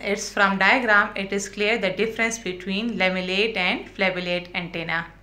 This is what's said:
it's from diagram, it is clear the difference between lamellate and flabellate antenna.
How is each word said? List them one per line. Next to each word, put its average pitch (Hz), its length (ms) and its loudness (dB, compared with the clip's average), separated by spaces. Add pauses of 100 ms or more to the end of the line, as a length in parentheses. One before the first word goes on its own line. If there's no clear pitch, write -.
it's 202 300 -4
from 196 260 4
diagram, 214 580 4
it 196 160 -4
is 202 160 -2
clear 208 300 0
the 190 140 0
difference 226 480 -2
between 196 580 -4
lamellate 185 580 0
and 196 320 -2
flabellate 180 680 -2
antenna. 165 500 -4 (180)